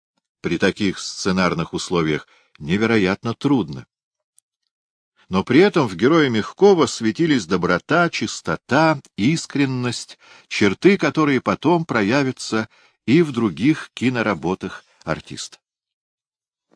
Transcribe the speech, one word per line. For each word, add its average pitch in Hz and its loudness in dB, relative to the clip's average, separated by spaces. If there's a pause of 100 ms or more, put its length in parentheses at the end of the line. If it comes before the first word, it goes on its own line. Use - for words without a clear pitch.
(440)
при 85 -2
таких 95 -2
сценарных 87 -2
условиях 80 -2 (300)
невероятно 101 0
трудно. 87 -2 (1400)
Но 95 0
при 127 4
этом 180 4
в 92 -8
герое 143 4
Мягкова 151 2
светились 117 0
доброта, 90 0
чистота, 135 -2 (160)
искренность, 131 -4 (300)
черты, 139 2
которые 143 0
потом 160 0
проявятся 117 -2 (380)
и 160 6
в 147 -2
других 113 0
киноработах 101 -4 (180)
артиста. - -10 (1200)